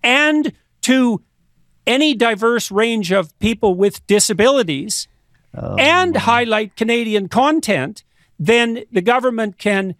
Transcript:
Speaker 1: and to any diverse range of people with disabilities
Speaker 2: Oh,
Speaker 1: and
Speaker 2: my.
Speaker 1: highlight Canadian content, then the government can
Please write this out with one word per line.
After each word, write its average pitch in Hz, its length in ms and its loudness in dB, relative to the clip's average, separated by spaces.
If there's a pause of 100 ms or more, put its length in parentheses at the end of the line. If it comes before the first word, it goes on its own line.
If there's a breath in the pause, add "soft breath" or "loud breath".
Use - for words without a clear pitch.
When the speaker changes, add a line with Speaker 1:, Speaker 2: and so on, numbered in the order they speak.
Speaker 1:
and 302 500 2 (300)
to 247 400 2 (640)
any 277 280 2
diverse 226 560 0
range 208 420 -2
of 190 260 -2
people 214 360 0
with 190 320 -2
disabilities 202 1000 0 (480)
Speaker 2:
Oh, - 200 -6
Speaker 1:
and 349 360 2
Speaker 2:
my. 208 80 -2
Speaker 1:
highlight 220 560 0
Canadian 220 520 -2
content, 220 760 0 (340)
then 233 540 0
the 202 80 0
government 226 560 -2
can 196 440 -2